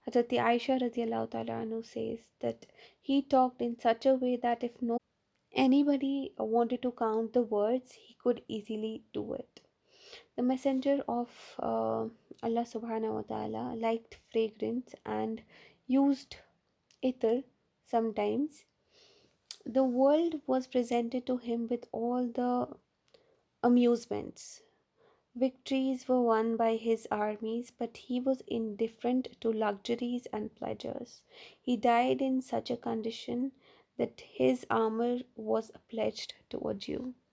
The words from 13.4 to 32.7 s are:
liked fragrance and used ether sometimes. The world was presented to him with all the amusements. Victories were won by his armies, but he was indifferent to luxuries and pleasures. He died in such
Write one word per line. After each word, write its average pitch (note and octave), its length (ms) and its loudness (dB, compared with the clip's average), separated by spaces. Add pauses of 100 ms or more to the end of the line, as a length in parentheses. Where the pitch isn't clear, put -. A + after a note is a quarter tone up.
liked A3+ 440 -2 (120)
fragrance A3+ 600 -2 (100)
and A3 380 -4 (460)
used C4+ 500 2 (640)
ether B3+ 420 2 (500)
sometimes. A3+ 680 0 (1000)
The B3+ 180 2
world C#4+ 640 4
was C4 220 0
presented A#3+ 600 -2
to B3+ 100 0
him A#3 300 -4
with A#3+ 240 -4
all A#3+ 360 -2
the B3 400 0 (960)
amusements. A#3+ 1000 2 (720)
Victories C4 720 0
were B3+ 140 4
won A3+ 360 4
by A3+ 180 2
his A3+ 360 0
armies, G#3+ 680 -2
but A#3 200 -6
he B3 220 -4
was C4 280 2
indifferent A3+ 840 0 (120)
to A3+ 100 2
luxuries A#3 840 -2
and G#3+ 220 -6
pleasures. - 680 -8 (400)
He B3 160 0
died B3 440 4
in C4 200 0
such A#3 300 -4